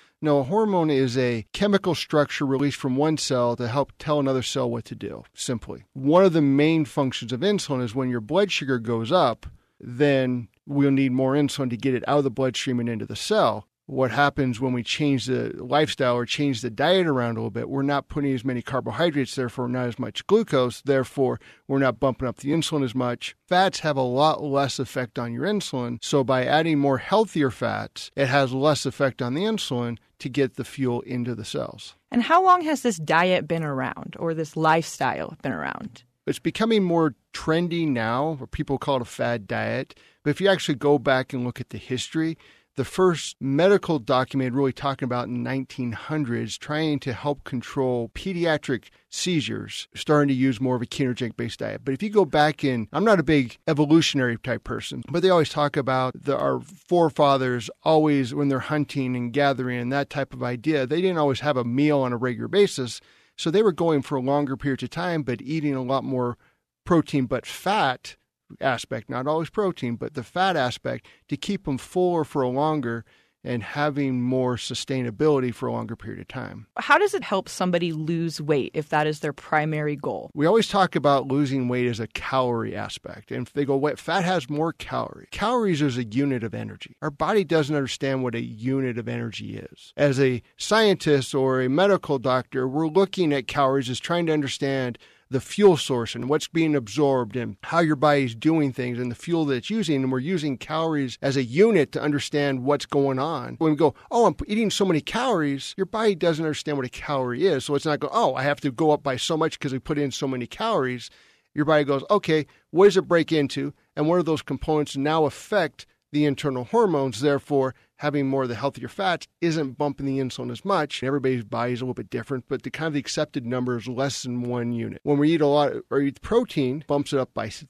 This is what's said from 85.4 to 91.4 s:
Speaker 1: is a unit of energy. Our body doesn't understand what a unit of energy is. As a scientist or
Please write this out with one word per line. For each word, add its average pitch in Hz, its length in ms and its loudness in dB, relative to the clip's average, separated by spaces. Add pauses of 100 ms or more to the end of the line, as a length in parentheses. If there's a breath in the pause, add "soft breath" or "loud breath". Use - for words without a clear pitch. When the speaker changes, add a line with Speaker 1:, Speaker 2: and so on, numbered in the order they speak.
Speaker 1:
is 135 160 0
a 127 60 -4
unit 123 400 -2
of 113 100 -6
energy. 107 480 -10
Our 151 100 -4
body 185 320 0
doesn't 156 320 0
understand 135 460 -2
what 123 140 -2
a 117 80 -4
unit 120 560 -4
of 113 100 -8
energy 110 480 -8
is. - 400 -18
As 143 220 4
a 127 240 2 (140)
scientist 185 760 2
or 131 260 2